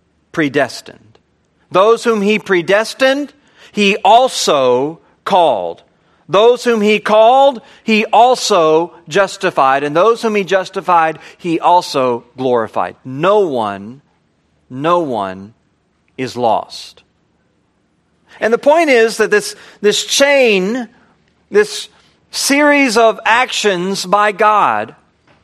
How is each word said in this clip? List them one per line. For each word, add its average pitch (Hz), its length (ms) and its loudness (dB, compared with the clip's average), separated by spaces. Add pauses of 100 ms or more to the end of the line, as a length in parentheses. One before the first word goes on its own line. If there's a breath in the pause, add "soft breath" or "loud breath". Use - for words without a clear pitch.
(300)
predestined. 131 880 -6 (520)
Those 226 340 2
whom 226 180 -2
he 208 160 0
predestined, 214 960 -2 (400 soft breath)
he 202 320 0
also 156 960 2 (240 soft breath)
called. 117 580 -2 (460)
Those 226 340 2
whom 233 180 0
he 208 200 0
called, 226 640 2 (200 soft breath)
he 214 240 0
also 175 880 2 (140 loud breath)
justified. 156 760 0
And 147 140 -4
those 220 260 2
whom 214 140 -2
he 196 80 -2
justified, 170 760 -2 (180 loud breath)
he 165 220 -4
also 139 640 0 (120)
glorified. 113 680 -4
No 165 360 0
one, 117 600 -6 (680)
no 156 300 -2
one 104 540 -8 (640)
is 123 200 -8
lost. - 680 -4 (1400 loud breath)
And 220 120 -2
the 233 60 2
point 302 320 2
is 226 280 2
that 208 120 0
this, 208 260 -2 (240 loud breath)
this 208 240 0
chain, 240 840 0 (640 soft breath)
this 208 380 -2 (420 soft breath)
series 285 680 0
of 226 280 2
actions 196 840 -2
by 208 260 0
God 175 640 0 (480)